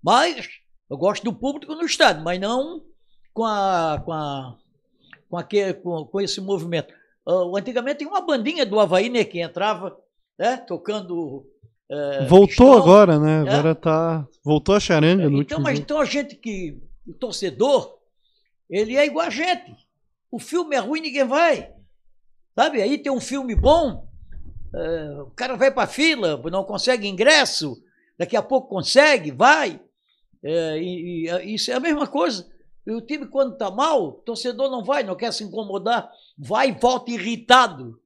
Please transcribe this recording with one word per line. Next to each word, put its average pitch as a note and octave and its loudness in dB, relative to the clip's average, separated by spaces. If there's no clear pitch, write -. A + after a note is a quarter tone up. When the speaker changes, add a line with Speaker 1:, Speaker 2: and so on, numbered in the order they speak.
Speaker 1:
Mas C4 0
eu C#3+ -8
gosto G3 -2
do A3+ -4
público C#4+ -6
no E4 -6
estádio, F#3+ 2
mas F3+ -4
não C4 -4
com A3+ -4
a, F#3+ 0
com E3 -8
a, C#3 -8
com F3 -8
aque-, F#3+ -2
com, E3+ -8
com G3 -4
esse G3 -4
movimento. E3+ -4
Ah, F3+ 2
antigamente B3+ -4
tinha D4+ -10
uma G4 -4
bandinha D4 -2
do G#3 0
Avaí, G3+ 2
né, A#3 0
que E3+ -6
entrava, F3+ -4
né, A#3+ 0
tocando, F3 -8
eh, C#3 -4
Speaker 2:
Voltou F#3+ 10
Speaker 1:
pistão. C4 8
Speaker 2:
agora, F#3 8
né? D#3 2
Speaker 1:
É. G3+ 2
Speaker 2:
Agora D#3 2
tá, D#3+ -2
voltou D3+ 2
a G#3 4
charanga F3 2
no C#3+ 2
Speaker 1:
Então, - -4
Speaker 2:
último D3 -2
Speaker 1:
mas C#4+ 0
Speaker 2:
jogo. C#3+ -4
Speaker 1:
então D4+ -2
a C4+ 2
gente C#4+ -6
que F#3+ -10
o D#3+ -18
torcedor, G#3 -2
ele G#3+ -2
é D4 4
igual D4+ -2
a - -4
gente. F4 -4
O A#3+ -10
filme D#4 -4
é B3 2
ruim, C#4+ -4
ninguém C#4 -2
vai. C#4+ 0
Sabe? C#4 2
Aí C4 0
tem C#4 -4
um A#3+ -2
filme B3+ -6
bom, C#4 2
é, D#3 -8
o C3+ -16
cara B3 -8
vai B3+ 4
pra B3+ 0
fila, A3 0
não F#3+ -2
consegue G#3 -2
ingresso, G3 0
daqui F3 -4
a G#3 2
pouco C4 -2
consegue, G3+ 2
vai. A#3 2
É, D#3+ -2
e, F3 -6
e, E3 -6
é, F3 -4
isso G#3+ -6
é B3 -2
a B3+ 0
mesma D4 -2
coisa. C#4 -2
E G#3+ -8
o A3+ -6
time, C#4+ -10
quando C4+ -2
tá G3+ -6
mal, C4 0
o - -10
torcedor B3 -6
não A#3+ -8
vai, C4+ -2
não F#3 -6
quer A3 -6
se G#3+ -8
incomodar. G3+ -4
Vai G#3+ 0
e F#3 -6
volta A#3+ 0
irritado. A3+ 0